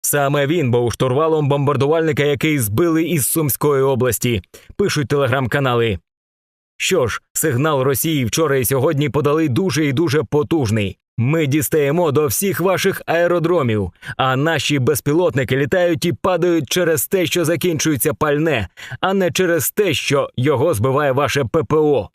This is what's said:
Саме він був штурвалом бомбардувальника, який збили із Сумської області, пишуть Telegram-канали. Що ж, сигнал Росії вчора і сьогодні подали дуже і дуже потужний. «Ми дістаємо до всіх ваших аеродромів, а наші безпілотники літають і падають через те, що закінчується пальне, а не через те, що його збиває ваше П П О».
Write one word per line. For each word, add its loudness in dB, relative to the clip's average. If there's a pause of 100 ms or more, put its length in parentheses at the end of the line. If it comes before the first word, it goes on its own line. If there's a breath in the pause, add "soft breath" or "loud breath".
Саме 0
він 0
був 0
штурвалом 0
бомбардувальника, 0
який 0
збили 0
із -2
Сумської 0
області, 0 (340 loud breath)
пишуть -2
Telegram-канали. 0 (800)
Що 0
ж, -6 (120)
сигнал 0
Росії 0
вчора 0
і 0
сьогодні 0
подали 0
дуже 0
і 0
дуже 0
потужний. -2 (220)
«Ми 0
дістаємо 0
до 2
всіх -2
ваших 0
аеродромів, 0 (260 loud breath)
а 0
наші 0
безпілотники 0
літають 0
і 0
падають 0
через 0
те, 0
що 0
закінчується 0
пальне, 0 (320 loud breath)
а -2
не 0
через 0
те, 0
що -2
його 2
збиває 0
ваше 0
П 2
П 0
О». 2